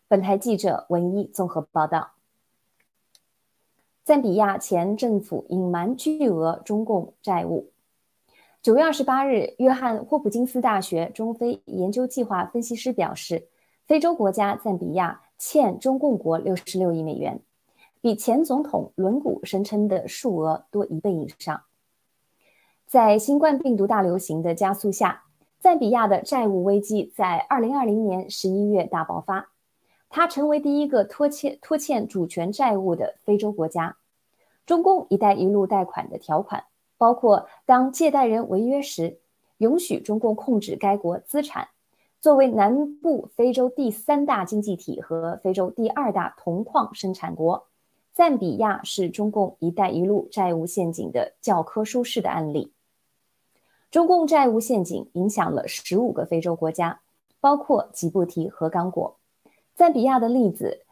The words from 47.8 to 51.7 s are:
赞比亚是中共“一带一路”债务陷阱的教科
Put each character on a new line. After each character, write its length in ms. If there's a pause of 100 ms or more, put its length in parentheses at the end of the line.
赞 240
比 200
亚 260
是 260
中 200
共 300
“一 100
带 200
一 160
路” 260
债 220
务 120
陷 280
阱 180
的 300
教 200
科 220